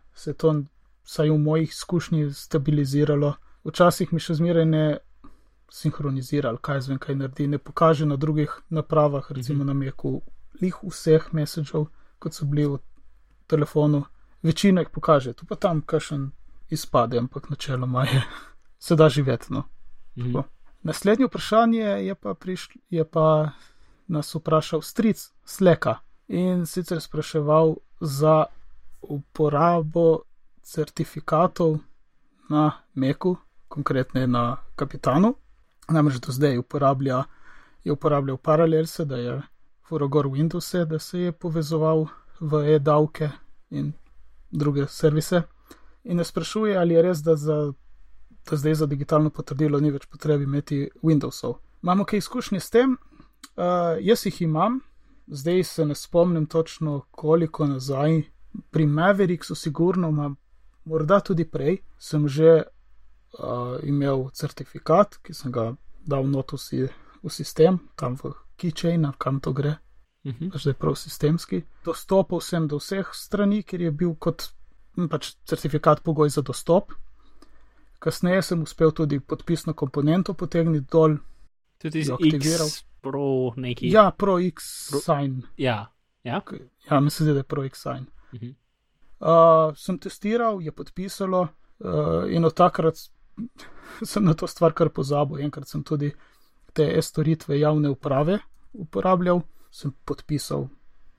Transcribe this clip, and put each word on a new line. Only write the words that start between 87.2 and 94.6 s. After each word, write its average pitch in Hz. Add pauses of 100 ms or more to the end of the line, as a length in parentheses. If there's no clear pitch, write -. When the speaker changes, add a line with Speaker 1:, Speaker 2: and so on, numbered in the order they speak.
Speaker 1:
da 147
je 139
Pro 143
X 135
Sign. 131 (240)
Speaker 2:
Mhm. 117
Speaker 1:
Eh, 160
sem 180
testiral, 214
je 156
podpisalo, 185 (320)
eh, - (400)
in 170
od 160
takrat 160
s-, - (280)
<laughs> -
sem 208
na 160
to 170
stvar 165